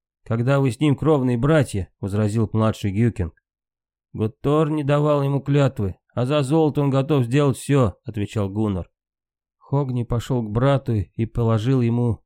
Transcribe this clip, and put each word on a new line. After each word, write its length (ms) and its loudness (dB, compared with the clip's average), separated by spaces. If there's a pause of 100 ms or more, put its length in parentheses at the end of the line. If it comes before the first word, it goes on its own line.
(260)
когда 340 0
вы 120 2
с 100 -10
ним 160 2
кровные 400 2
братья?» 520 0 (120)
возразил 500 0
младший 400 -2
Гюкинг. 500 -2 (720)
«Гуттор 580 -2
не 140 -4
давал 400 2
ему 160 0
клятвы, 560 0 (180)
а 120 -2
за 180 0
золото 380 2
он 80 2
готов 340 0
сделать 340 2
всё», 460 2
отвечал 460 -4
Гуннар. 400 -4 (680)
Хогни 460 -4
пошёл 400 -4
к 60 -8
брату 460 0
и 300 -4
положил 540 0
ему 460 0